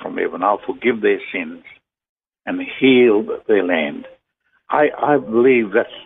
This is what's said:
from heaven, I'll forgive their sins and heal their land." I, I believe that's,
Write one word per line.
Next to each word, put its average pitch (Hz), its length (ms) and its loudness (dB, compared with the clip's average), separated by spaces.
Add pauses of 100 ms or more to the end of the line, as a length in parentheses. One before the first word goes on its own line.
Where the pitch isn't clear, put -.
from 90 160 -10
heaven, 85 260 -4
I'll 101 160 0
forgive 107 420 -4
their 101 180 0 (120)
sins 87 320 -10 (840)
and 92 160 -6
heal 117 840 2
their 101 160 2
land." 80 440 -4 (600)
I, 147 280 2
I 147 200 2
believe 117 560 2
that's, 110 200 -2 (120)